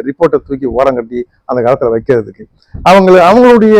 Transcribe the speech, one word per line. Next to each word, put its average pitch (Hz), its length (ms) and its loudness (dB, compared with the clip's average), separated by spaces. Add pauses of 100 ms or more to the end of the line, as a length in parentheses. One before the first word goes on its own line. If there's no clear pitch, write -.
ரிப்போர்ட்டை 147 420 -4
தூக்கி 135 220 -10
ஓரங்கட்டி 123 520 -6 (240)
அந்த 127 160 -6
காலத்துல 127 340 -2
வைக்கிறதுக்கு. 113 480 -6 (460)
அவங்கள-, 185 400 4
அவங்களுடைய 226 500 4